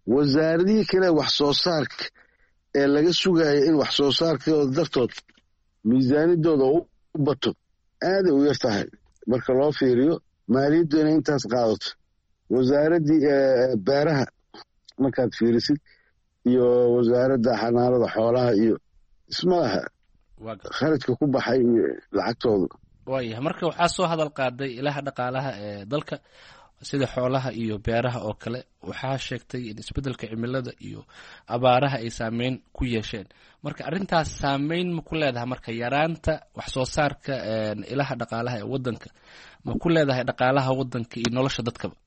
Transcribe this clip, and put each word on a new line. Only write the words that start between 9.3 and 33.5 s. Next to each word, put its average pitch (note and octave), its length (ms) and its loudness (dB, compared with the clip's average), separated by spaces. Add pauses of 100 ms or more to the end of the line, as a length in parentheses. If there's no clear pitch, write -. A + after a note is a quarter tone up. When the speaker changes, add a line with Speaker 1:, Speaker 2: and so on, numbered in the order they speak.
Speaker 1:
loo C#3+ 180 4
fiiriyo C3+ 440 2 (340)
maaliyaddu C#3+ 480 2
inay D#3 180 4
intaas C#3 300 0
qaadato. A2 420 0 (640)
Wasaaraddii, D3 720 4
eh, C3+ 540 4
beeraha C#3 500 2 (680)
markaad B2+ 380 0
fiirisid, A#2 460 2 (680)
iyo B2 200 4 (260)
wasaaradda B2 680 2
xanaanada A#2+ 500 2
xoolaha A#2 460 2
iyo G#2+ 220 4 (540)
isma F3+ 280 0
laha A2 240 0 (560)
Speaker 2:
Waa A2 180 -12
gartay. - 160 -18
Speaker 1:
kharashka D3 440 -2
ku D3+ 120 -2
baxay C3 340 0
iyo A#2 220 4 (260)
lacagtooda. G2+ 680 0 (320)
Speaker 2:
Waayahay. B2 360 -6
Marka E3 220 -6
waxaa E3+ 220 0
soo F3+ 180 -2
hadal D#3+ 260 -4
qaaday C3 440 -6
ilaha C#3 260 -4
dhaqaalaha C3 540 -6
ee G2+ 300 -12
dalka, C3+ 300 -6 (640)
sida C#3 280 -4
xoolaha B2+ 440 -2
iyo A2 260 -6
beeraha A#2+ 440 -2
oo G#2 120 -6
kale. A#2 260 -8 (200)
Waxaa - 380 -6
sheegtay B2+ 460 -10
in A2 160 -12
isbeddelka B2+ 480 -8
cimilada A#2+ 520 -6
iyo G#2 220 -14 (440)
abaaraha B2+ 520 2
ay A#2 120 -8
saameyn A#2 460 -6 (180)
ku - 120 -8
yeesheen. A2 420 -6 (360)